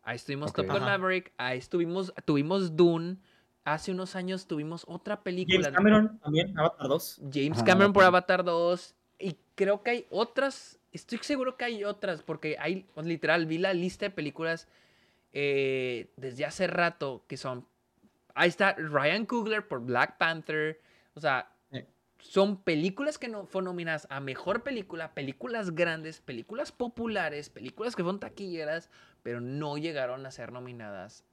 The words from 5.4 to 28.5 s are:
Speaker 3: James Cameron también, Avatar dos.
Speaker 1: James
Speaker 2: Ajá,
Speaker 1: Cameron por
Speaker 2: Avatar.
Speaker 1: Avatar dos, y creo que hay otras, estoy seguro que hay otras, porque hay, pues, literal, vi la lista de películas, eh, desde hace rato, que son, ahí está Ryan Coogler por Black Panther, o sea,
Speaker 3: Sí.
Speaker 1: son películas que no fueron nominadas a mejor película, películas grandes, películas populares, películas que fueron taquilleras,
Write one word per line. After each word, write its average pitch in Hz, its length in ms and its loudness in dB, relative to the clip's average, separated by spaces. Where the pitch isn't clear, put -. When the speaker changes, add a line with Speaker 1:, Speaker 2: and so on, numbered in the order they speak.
Speaker 3:
James 139 120 -2
Cameron 214 420 8
también, 160 380 0
Avatar 151 300 2
dos. 156 340 -2
Speaker 1:
James 139 280 0
Speaker 2:
Ajá, 117 60 2
Speaker 1:
Cameron 190 280 8
por 196 100 10
Speaker 2:
Avatar. 180 380 6
Speaker 1:
Avatar 175 40 -2
dos, 175 500 0
y 170 180 -6
creo 202 280 2
que 240 80 0
hay 240 180 -2
otras, 247 680 -2
estoy - 300 -10
seguro 254 340 -2
que 240 100 -4
hay 220 180 -4
otras, 202 400 -4
porque 156 360 -6
hay, 180 360 -4
pues, 156 100 -10
literal, 165 400 2
vi 160 140 -2
la 196 140 2
lista 180 340 -2
de - 40 -4
películas, 165 560 -6
eh, 135 840 -2
desde 131 280 -6
hace 180 200 -2
rato, 170 600 -2
que 135 100 -12
son, 127 300 -8
ahí 180 160 6
está 196 240 2
Ryan 156 540 0
Coogler 214 400 -2
por 131 140 -6
Black 123 360 0
Panther, 156 640 -2
o 147 60 -18
sea, 139 320 0
Speaker 3:
Sí. 135 120 -10
Speaker 1:
son 196 400 2
películas 190 640 -2
que 247 80 -8
no 208 180 -10
fueron 190 200 -4
nominadas 170 440 -6
a 139 120 -6
mejor 170 420 -4
película, 190 500 -8
películas 175 600 -6
grandes, 160 460 -2
películas 143 500 -10
populares, 208 800 -4
películas 170 440 -8
que 185 60 -4
fueron 185 180 -2
taquilleras, 170 680 -8